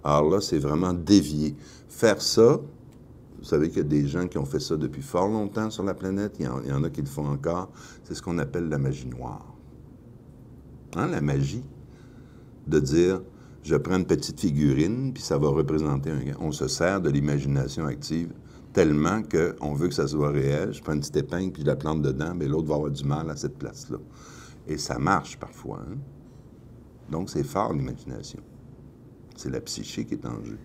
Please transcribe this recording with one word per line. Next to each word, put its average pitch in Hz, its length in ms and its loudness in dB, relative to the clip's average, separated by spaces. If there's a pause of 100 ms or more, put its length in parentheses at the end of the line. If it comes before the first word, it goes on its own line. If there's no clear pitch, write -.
Alors 73 280 6
là, 95 100 4
c'est 90 200 0
vraiment 78 340 2
dévié. 76 600 4 (340)
Faire 107 320 4
ça, 120 380 6 (800)
vous - 60 -16
savez 78 260 2
qu'il - 80 -2
y 92 40 2
a - 20 0
des 73 240 2
gens 87 200 -2
qui - 120 -4
ont 71 60 -2
fait 71 140 -2
ça 80 180 -2
depuis 73 260 -4
fort 90 240 0
longtemps 107 420 -2
sur 110 140 -6
la 98 100 -2
planète, 98 460 -4
il 80 60 -2
y - 20 -4
en, 62 160 -4
il 62 60 -6
y 69 40 -2
en 69 100 0
a 85 60 0
qui - 120 -6
le 69 60 -4
font 73 200 -6
encore, 82 420 -2 (340)
c'est 85 120 -10
ce - 80 -12
qu'on 85 160 -2
appelle 82 280 -4
la 76 120 -2
magie 67 280 -4
noire. 62 460 -12 (1400)
Hein, 107 120 2
la 151 140 0
magie 71 420 2 (1000)
de 76 140 4
dire, 85 420 4 (400)
je 78 140 2
prends 80 220 2
une 92 80 2
petite 76 340 0
figurine, 82 760 2
puis - 80 -10
ça - 160 0
va 73 120 4
représenter 73 600 2
un 71 140 -2
gars. 69 160 -4
On 80 120 -2
se 71 160 -2
sert 90 320 2
de 82 100 2
l'imagination 71 760 0
active 80 480 -4 (400)
tellement 82 480 6
qu'on 80 520 0
veut 76 140 2
que 87 60 0
ça 78 140 0
soit 73 240 2
réel. 73 420 2
Je - 80 -12
prends 78 120 -4
une 76 80 0
petite 73 160 -4
épingle, 85 340 -2
puis 78 100 -10
je 71 60 0
la 69 80 4
plante 78 260 -2
dedans, 73 340 -2
mais 85 120 -2
l'autre 78 200 0
va 76 80 2
avoir 76 160 0
du 69 120 -6
mal 76 260 -2
à 76 60 -6
cette 71 220 -8
place-là. - 400 -10 (720)
Et 78 100 -4
ça 71 200 -4
marche 78 400 0
parfois, - 500 -10
hein. 98 100 -10 (1120)
Donc, 85 180 -4
c'est 73 140 0
fort, 98 280 0
l'imagination. 64 680 -6 (960)
C'est - 160 -8
la 64 100 -4
psyché - 440 -8
qui - 100 -4
est - 100 -10
en 57 180 -6
jeu. 55 220 -10